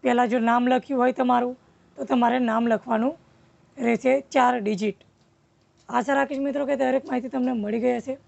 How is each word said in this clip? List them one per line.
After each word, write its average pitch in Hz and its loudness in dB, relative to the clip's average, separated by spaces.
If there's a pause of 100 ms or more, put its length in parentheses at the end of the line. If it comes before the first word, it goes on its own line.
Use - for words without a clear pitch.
પહેલાં 247 2
જો 247 0
નામ 240 2
લખ્યું 254 0
હોય 254 0
તમારું, 247 0 (440)
તો 277 -8
તમારે 240 2
નામ 233 0
લખવાનું 233 0 (640)
રહેશે, 240 0 (200)
ચાર 247 4
ડિજિટ. 202 -2 (920)
આશા 247 0
રાખીશ 277 -2
મિત્રો 285 -2
કે 277 0
દરેક 262 2
માહિતી 247 -4
તમને 254 -2
મળી 214 -2
ગઈ 247 0
હશે. 262 -8 (120)